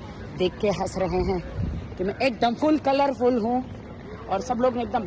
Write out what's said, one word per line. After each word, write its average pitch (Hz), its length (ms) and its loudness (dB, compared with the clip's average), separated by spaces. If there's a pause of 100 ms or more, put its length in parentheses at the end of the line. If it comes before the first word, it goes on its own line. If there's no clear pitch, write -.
(380)
देख 180 240 0
के 208 100 2
हंस 185 260 -2
रहे 180 280 0
हैं 180 160 0 (560)
कि 185 60 -2
मैं 190 140 -2
एकदम 240 380 2
full 311 240 4
colorful 269 640 4
हूँ, 247 220 0 (680)
और 190 120 0
सब 233 200 -2
लोग 247 140 4
ने 247 80 -2
एकदम 226 240 -2